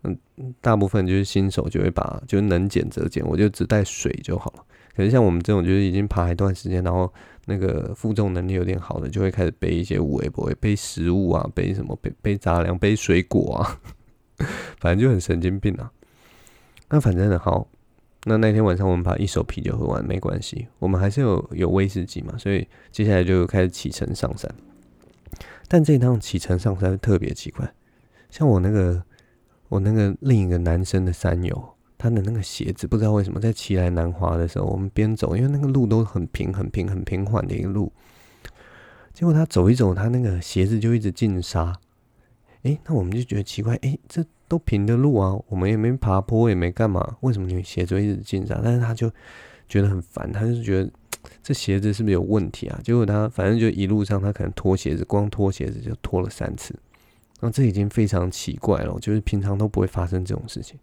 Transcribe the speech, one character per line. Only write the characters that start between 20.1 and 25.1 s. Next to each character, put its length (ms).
关 220
系， 260
我 80
们 120
还 100
是 120
有， 320
有 160
威 180
士 160
忌 180
嘛， 160
所 140
以 160
接 140
下 60
来 120
就 240
开 140
始 80
启 200
程 240
上 240
山。 160